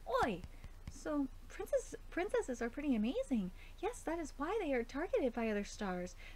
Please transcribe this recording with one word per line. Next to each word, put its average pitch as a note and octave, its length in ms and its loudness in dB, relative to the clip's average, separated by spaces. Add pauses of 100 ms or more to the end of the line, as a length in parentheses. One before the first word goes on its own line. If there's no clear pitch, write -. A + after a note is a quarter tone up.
(240)
Oi! F#3+ 160 2 (500)
So, D4 380 0 (200)
princess-, - 460 -2 (160)
princesses F4+ 520 0
are A#3 80 0
pretty D4 240 2
amazing. A3+ 560 4 (300)
Yes, G#4 200 -2
that E4 180 0
is D#4+ 200 -4
why F4 220 0
they D4+ 120 2
are B3 100 4
targeted D4 520 2
by A3+ 140 2
other G3+ 160 2
stars. F3+ 520 -2 (200)